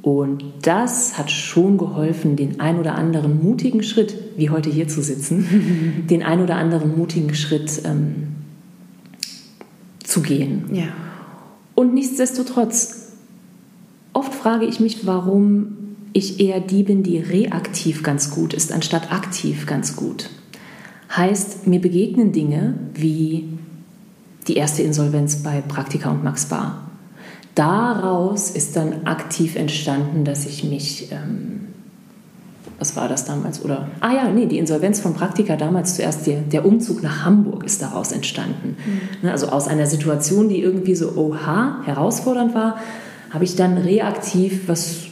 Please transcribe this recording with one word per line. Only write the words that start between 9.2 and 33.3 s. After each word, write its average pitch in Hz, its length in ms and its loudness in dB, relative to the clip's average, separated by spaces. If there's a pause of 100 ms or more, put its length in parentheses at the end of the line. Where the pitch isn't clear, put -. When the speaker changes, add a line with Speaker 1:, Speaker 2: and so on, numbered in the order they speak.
Speaker 1:
zu - 180 0
gehen. 139 520 0
Speaker 2:
Ja. 170 160 -2 (840)
Speaker 1:
Und 254 180 6
nichtsdestotrotz, 254 1200 0 (1000)
oft 269 220 -2
frage 226 320 2
ich 233 140 -4
mich, 220 280 2
warum 196 680 2 (340)
ich - 280 0
eher 190 200 4
die 196 240 2
bin, 196 180 4
die 170 160 2
reaktiv 165 840 0
ganz 143 260 0
gut 165 240 -2
ist, - 180 -2
anstatt 165 400 -2
aktiv 175 540 -4
ganz 147 300 -4
gut. - 340 -6 (840)
Heißt, 185 500 0
mir 180 140 6
begegnen 185 520 4
Dinge 151 440 2 (180)
wie 160 520 0 (1000)
die - 80 0
erste 147 280 0
Insolvenz 147 540 2
bei 147 240 -2
Praktika - 500 -4
und - 120 0
Max - 220 -2
Bar. - 440 -6 (680)
Daraus 190 960 2
ist - 260 -2
dann 156 300 0
aktiv - 500 -2
entstanden, 147 720 0
dass 139 220 -2
ich - 160 -8
mich, 143 480 -4
ähm, - 560 -6 (1120)
was - 160 -6
war 123 120 -2
das 131 180 -4
damals? - 380 -6